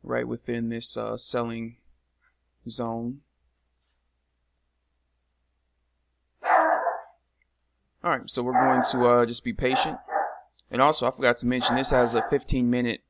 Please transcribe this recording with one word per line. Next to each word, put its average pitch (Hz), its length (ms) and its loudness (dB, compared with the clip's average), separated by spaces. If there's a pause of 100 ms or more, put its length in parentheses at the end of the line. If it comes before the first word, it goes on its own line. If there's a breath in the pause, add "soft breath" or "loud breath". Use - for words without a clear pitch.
Right 120 240 -4
within 117 400 -6
this, 117 300 -4
uh, 113 180 -6
selling 117 600 -4 (880)
zone. 120 540 -6 (3250)
All - 380 2 (1200)
right, 147 260 -2
so 123 140 -2
we're 123 80 -2
going 127 400 4
to, 123 140 2
uh, 120 200 6
just 120 200 -4
be 120 80 -4
patient. 135 460 0 (720)
And 123 120 0
also, 143 260 4
I 131 40 0
forgot 120 260 0
to 120 80 -8
mention, 123 320 0
this 135 140 0
has 123 220 4
a 113 100 0
fifteen 127 460 0
minute 120 400 -2